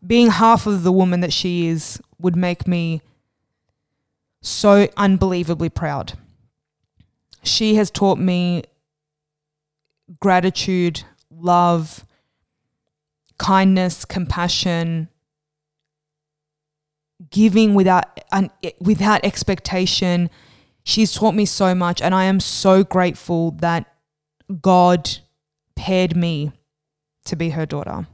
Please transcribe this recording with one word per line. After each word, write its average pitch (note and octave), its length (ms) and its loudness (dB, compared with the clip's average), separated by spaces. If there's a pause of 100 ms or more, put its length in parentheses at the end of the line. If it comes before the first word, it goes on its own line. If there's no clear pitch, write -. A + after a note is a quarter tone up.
Being A#3 260 4
half A3+ 360 4
of G3 160 -2
the F3+ 80 2
woman F#3 300 2
that F3 100 -4
she F3 360 -2
is E3 340 -6 (180)
would F3 160 -2
make F3 320 -2
me E3 340 -4 (1400)
so G3+ 560 4
unbelievably F3+ 720 0
proud. D3 480 -8 (1200)
She G#3+ 340 0
has G#3+ 140 2
taught G3 300 0
me F3+ 440 -2 (1600)
gratitude, F3+ 840 0 (260)
love, F3 760 0 (1300)
kindness, F#3+ 680 0
compassion, E3+ 1040 -4 (2250)
giving G#3+ 440 4
without, F#3 460 2 (120)
un-, G3 200 -2 (280)
without G3 440 0
expectation. F#3 1080 -2 (540)
She's - 300 0
taught G#3 220 0
me G#3 100 0
so F#3 300 0
much, F3 260 -2
and F#3 140 0
I F#3 100 2
am F#3+ 140 2
so F#3+ 440 2
grateful F3 680 -2
that E3+ 420 -4 (680)
God F3+ 580 2 (560)
paired F#3 400 -2
me D#3+ 380 -4 (720)
to - 100 -6
be E3 160 -4
her D#3+ 140 -4
daughter. - 480 -10